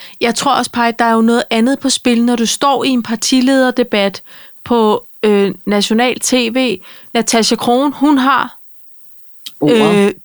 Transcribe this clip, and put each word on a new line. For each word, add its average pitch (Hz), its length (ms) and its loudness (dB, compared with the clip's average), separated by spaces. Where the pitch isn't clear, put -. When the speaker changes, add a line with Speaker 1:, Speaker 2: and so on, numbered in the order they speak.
Speaker 1:
jeg 233 140 0
tror 269 180 -2
også, - 180 -4
Paj, 233 200 0
der 233 140 -2
er 226 80 2
jo 226 80 2
noget 233 280 2
andet 233 300 0
på 269 100 -4
spil, 233 360 0
når 240 100 0
du 226 100 -2
står 277 380 -2
i 262 60 0
en 247 140 0
partilederdebat 247 1160 0
på, 220 420 0
øh, 202 300 2
national 214 540 0
T - 140 -6
V. 240 440 0
Natasha 226 420 0
Crone, 262 380 0
hun 285 240 2
har, 262 400 0
Speaker 2:
Ordet. 214 360 2
Speaker 1:
øh, 202 180 2